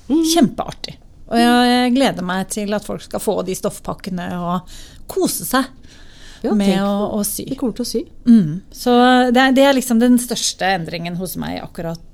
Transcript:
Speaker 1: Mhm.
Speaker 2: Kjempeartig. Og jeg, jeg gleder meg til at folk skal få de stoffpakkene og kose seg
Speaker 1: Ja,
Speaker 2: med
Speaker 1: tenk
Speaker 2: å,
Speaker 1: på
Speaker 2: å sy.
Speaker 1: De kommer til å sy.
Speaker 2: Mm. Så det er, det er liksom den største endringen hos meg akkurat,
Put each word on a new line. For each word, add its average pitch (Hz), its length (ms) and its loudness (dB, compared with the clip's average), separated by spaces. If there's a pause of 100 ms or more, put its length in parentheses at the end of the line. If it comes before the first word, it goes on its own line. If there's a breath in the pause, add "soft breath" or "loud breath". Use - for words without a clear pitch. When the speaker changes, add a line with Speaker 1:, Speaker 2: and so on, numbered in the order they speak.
Speaker 1:
Mhm. 320 140 2 (140)
Speaker 2:
Kjempeartig. - 580 -2 (340)
Og 233 100 0
jeg, 240 340 4
jeg 247 240 2
gleder 190 260 2
meg 185 280 -4
til 208 220 -4
at 208 120 -4
folk 196 180 -8
skal - 160 -8
få 185 260 -2
de 185 120 -4
stoffpakkene 180 720 -8 (100)
og 175 220 -2 (480 loud breath)
kose - 360 -2
seg 254 200 0 (800 loud breath)
Speaker 1:
Ja, 277 100 -2
Speaker 2:
med 202 140 2
Speaker 1:
tenk 190 180 0
Speaker 2:
å, 202 240 -2
Speaker 1:
på - 80 -4
Speaker 2:
å 202 80 -2
sy. - 200 -8
Speaker 1:
De 262 100 -8
kommer 226 180 -4
til 247 80 -8
å 240 60 -6
sy. 233 160 -4 (240)
Speaker 2:
Mm. 190 320 4 (100)
Så - 240 -2 (380)
det 247 100 6
er, 269 100 4
det 269 120 6
er 277 100 6
liksom 240 240 2
den 247 200 6
største - 440 -4
endringen 170 540 -4
hos 180 200 -8
meg 160 240 -6
akkurat, 165 540 -10